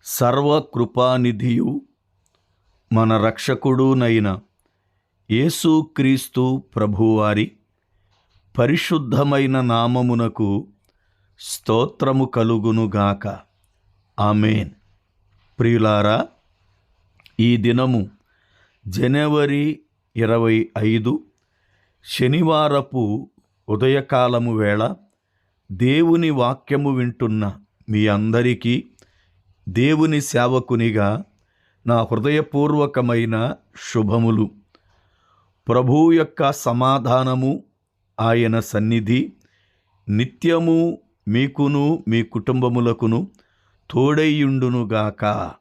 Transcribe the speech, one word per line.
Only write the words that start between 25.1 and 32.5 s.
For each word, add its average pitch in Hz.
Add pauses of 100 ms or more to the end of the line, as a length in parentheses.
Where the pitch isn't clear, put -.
దేవుని 160
వాక్యము 139
వింటున్న 113 (300)
మీ 107
అందరికీ 120 (840)
దేవుని 151
సేవకునిగా 120 (640)
నా 117
హృదయపూర్వకమైన 135 (380)